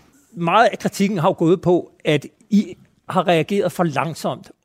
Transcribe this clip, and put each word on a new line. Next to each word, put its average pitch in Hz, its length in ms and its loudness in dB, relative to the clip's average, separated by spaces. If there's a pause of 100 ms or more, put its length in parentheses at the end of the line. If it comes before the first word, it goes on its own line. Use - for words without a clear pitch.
(340)
Meget 180 380 2
af 190 80 -8
kritikken 202 380 -2
har 160 120 0
jo 175 80 0
gået 170 240 2
på, 170 300 0 (140)
at 147 200 0 (240)
I - 280 0 (320)
har 185 180 -2
reageret 175 440 0
for 185 120 -2
langsomt, 147 680 -6 (140)